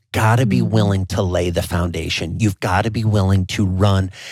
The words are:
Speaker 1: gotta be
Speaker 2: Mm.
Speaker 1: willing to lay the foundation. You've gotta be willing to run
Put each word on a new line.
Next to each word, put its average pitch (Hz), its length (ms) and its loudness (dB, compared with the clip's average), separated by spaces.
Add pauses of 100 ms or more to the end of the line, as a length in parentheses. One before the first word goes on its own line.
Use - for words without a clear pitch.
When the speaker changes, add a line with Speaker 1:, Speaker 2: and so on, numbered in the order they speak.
(140)
Speaker 1:
gotta 113 320 2
be 123 160 2
Speaker 2:
Mm. 110 80 0
Speaker 1:
willing 101 380 2
to - 140 -2
lay 90 280 0
the 85 140 -2
foundation. 85 760 -4
You've 107 220 0
gotta 104 300 0
be 113 120 -4
willing 98 440 2
to - 180 -2
run 95 440 2 (220)